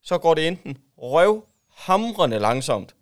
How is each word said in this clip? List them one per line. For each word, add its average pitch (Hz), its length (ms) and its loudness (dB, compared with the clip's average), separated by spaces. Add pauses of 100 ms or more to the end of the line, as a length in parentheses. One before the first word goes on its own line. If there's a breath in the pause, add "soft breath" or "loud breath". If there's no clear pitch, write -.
så 180 140 -4
går 165 160 2
det 160 140 0
enten 170 300 -8 (200)
røvhamrende 185 1400 0
langsomt. 110 640 -2